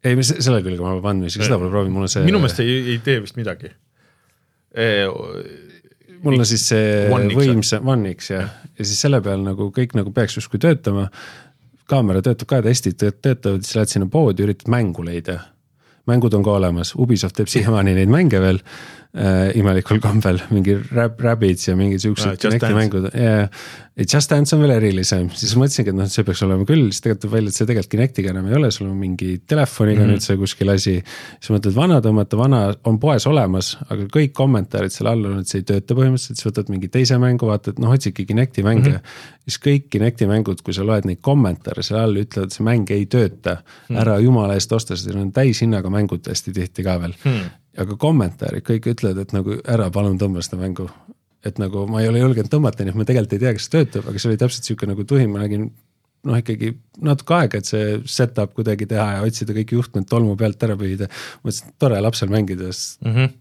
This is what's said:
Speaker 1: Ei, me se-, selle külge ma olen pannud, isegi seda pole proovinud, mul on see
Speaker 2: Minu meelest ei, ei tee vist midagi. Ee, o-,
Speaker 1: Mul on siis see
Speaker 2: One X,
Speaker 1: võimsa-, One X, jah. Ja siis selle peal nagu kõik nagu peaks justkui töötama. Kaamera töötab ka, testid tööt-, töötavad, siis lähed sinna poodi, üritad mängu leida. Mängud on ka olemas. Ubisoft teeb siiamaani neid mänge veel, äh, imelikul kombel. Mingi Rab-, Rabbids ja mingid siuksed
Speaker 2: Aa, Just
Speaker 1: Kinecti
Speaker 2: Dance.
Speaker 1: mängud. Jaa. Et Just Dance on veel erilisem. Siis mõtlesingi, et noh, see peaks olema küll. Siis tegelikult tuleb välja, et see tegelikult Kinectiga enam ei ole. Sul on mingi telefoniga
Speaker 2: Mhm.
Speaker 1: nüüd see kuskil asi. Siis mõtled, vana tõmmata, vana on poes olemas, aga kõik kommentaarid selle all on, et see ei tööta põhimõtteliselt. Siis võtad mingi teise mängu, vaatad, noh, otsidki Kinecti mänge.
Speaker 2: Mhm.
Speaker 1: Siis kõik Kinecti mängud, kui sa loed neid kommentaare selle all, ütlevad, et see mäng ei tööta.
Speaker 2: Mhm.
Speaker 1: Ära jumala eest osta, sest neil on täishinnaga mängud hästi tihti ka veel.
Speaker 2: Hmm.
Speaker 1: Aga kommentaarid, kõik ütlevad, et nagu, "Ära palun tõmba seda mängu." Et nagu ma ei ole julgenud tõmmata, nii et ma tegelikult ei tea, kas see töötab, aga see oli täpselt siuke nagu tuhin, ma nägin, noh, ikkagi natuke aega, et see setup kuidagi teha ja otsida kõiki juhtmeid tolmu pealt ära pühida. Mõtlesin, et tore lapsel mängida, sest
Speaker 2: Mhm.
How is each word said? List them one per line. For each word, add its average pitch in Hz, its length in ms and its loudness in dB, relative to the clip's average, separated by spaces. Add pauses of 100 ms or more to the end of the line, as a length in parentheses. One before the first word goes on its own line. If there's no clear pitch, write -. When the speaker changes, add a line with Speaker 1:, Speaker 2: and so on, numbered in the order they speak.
Speaker 1:
Ei, 123 100 4
me 131 80 2
se-, 127 200 0
selle 120 200 4
külge 90 180 -4
ma 90 120 -2
olen 92 100 -4
pannud, 98 240 0
isegi 104 220 -4
seda 120 100 2
pole 90 120 -2
proovinud, 98 240 0
mul 98 80 -2
on 92 60 -2
see - 160 0
Speaker 2:
Minu 190 140 4
meelest 131 220 0
ei, 123 320 0
ei 117 60 -2
tee 123 220 0
vist 101 160 -14
midagi. 101 340 -8 (1040)
Ee, 107 340 0
o-, 90 340 -10 (800)
Speaker 1:
Mul 143 180 2
on 113 60 4
siis 113 200 0
see 107 440 2
Speaker 2:
One - 200 2
X, 104 80 0
Speaker 1:
võimsa-, 117 480 2
One 113 280 0
X, - 160 -14
jah. 95 180 -4 (260)
Ja 107 100 -8
siis 101 160 -4
selle 139 220 2
peal 98 220 -2
nagu 98 260 -4
kõik 127 240 -4
nagu 101 160 0
peaks 113 260 -2
justkui - 220 -8
töötama. 101 480 0 (840)
Kaamera 101 360 2
töötab 120 260 -2
ka, 135 120 2
testid 110 380 0
tööt-, 104 220 -2
töötavad, 104 420 0
siis - 140 -4
lähed 107 160 0
sinna 98 160 -2
poodi, 104 340 2
üritad 101 280 -4
mängu 90 340 -2
leida. 85 320 -8 (680)
Mängud 120 260 4
on 101 80 4
ka 101 140 2
olemas. 87 400 0
Ubisoft 117 420 0
teeb 104 140 -2
siiamaani 101 420 2
neid 95 160 2
mänge 135 300 4
veel, 95 220 2 (500)
äh, 95 380 2 (100)
imelikul 101 400 2
kombel. 104 400 2 (100)
Mingi 101 280 2 (120)
Rab-, 117 300 0
Rabbids 110 480 2
ja 92 80 2
mingid 98 260 0
siuksed 104 300 0
Speaker 2:
Aa, - 20 -4
Just 98 140 -4
Speaker 1:
Kinecti 117 180 2
Speaker 2:
Dance. 107 140 4
Speaker 1:
mängud. 98 320 0
Jaa. 110 320 2 (540)
Et 113 80 0
Just 147 240 0
Dance 147 240 2
on 151 80 4
veel 143 140 6
erilisem. 95 580 0
Siis - 240 -2
mõtlesingi, 131 320 2
et 95 80 -2
noh, 98 80 0
see 104 160 -2
peaks 95 240 -2
olema 95 220 2
küll. 151 240 4
Siis - 100 -8
tegelikult 110 220 -2
tuleb 104 100 -4
välja, 107 160 0
et 95 60 -6
see 110 100 0
tegelikult 110 240 -2
Kinectiga 107 400 0
enam 95 160 -4
ei 107 80 0
ole. 139 160 2
Sul 101 160 -6
on 95 140 -4
mingi 92 320 -4 (180)
telefoniga 107 540 2
Speaker 2:
Mhm. 104 80 4
Speaker 1:
nüüd 104 100 0
see 98 160 0
kuskil 98 320 -2
asi. 98 220 2 (480)
Siis - 100 -10
mõtled, 104 240 2
vana 160 260 4
tõmmata, 107 380 2
vana 127 220 4 (260)
on 110 160 2
poes 143 240 2
olemas, 101 460 2 (180)
aga 101 160 -4
kõik 143 320 2
kommentaarid 107 560 0
selle 110 160 -2
all 113 160 0
on, 98 140 -4
et 92 100 -8
see 98 80 -4
ei 95 80 -4
tööta 101 320 0
põhimõtteliselt. 131 400 0
Siis - 80 -6
võtad 104 240 -4
mingi 95 180 -4
teise 123 300 2
mängu, 123 320 2
vaatad, - 320 -4
noh, 117 80 2
otsidki 123 340 0
Kinecti 110 380 0
mänge. 113 380 4
Speaker 2:
Mhm. - 20 -20 (460)
Speaker 1:
Siis - 180 -8
kõik 143 240 2
Kinecti 107 400 0
mängud, 101 320 0
kui 92 160 -6
sa 98 80 -2
loed 107 180 0
neid 92 160 -4
kommentaare 131 600 0
selle 110 240 -2
all, 107 160 2
ütlevad, 107 240 -4
et 95 80 -10
see - 100 -6
mäng 113 300 2
ei 101 120 0
tööta. 95 580 -2 (260)
Speaker 2:
Mhm. 120 80 -2
Speaker 1:
Ära 110 240 4
jumala 113 320 4
eest 95 240 -2
osta, 110 160 -6
sest 92 160 -8
neil 98 160 -4
on 95 60 -6
täishinnaga 113 680 2
mängud 92 320 -2
hästi 92 260 -8
tihti 92 300 -6
ka 92 160 -2
veel. 87 120 -8 (100)
Speaker 2:
Hmm. 104 260 -2 (280)
Speaker 1:
Aga 98 220 -4
kommentaarid, 147 680 0
kõik 113 280 -2
ütlevad, 98 280 -2
et 98 140 -10
nagu, 101 300 -2
"Ära 113 240 0
palun 101 280 0
tõmba 95 240 -2
seda 92 200 -10
mängu." 92 260 -6 (560)
Et 104 140 -8
nagu 98 280 -4
ma 110 160 -2
ei 113 60 2
ole 117 100 2
julgenud 123 320 2
tõmmata, 143 320 0
nii 95 80 -2
et 95 80 -4
ma 120 80 0
tegelikult 120 300 2
ei - 20 -2
tea, 123 160 0
kas - 140 -8
see - 80 -2
töötab, 117 340 0
aga 101 80 -8
see 117 140 -2
oli 107 80 0
täpselt 123 260 -2
siuke 107 240 -6
nagu 101 140 -4
tuhin, 127 260 2
ma 101 80 -4
nägin, 104 300 -4 (560)
noh, 131 100 -2
ikkagi 113 380 -2 (280)
natuke 147 340 0
aega, 135 240 0
et 98 60 -6
see 107 360 -2 (100)
setup 113 480 -2
kuidagi 107 320 -2
teha 107 220 0
ja 98 100 -4
otsida 110 320 -4
kõiki 110 240 -2
juhtmeid 101 320 -4
tolmu 113 260 2
pealt 107 300 -2
ära 107 100 -2
pühida. 98 300 -4 (380)
Mõtlesin, - 260 -8
et - 80 -20
tore 117 240 2
lapsel 113 260 -2
mängida, 92 440 -2
sest - 340 -12
Speaker 2:
Mhm. 123 240 2 (100)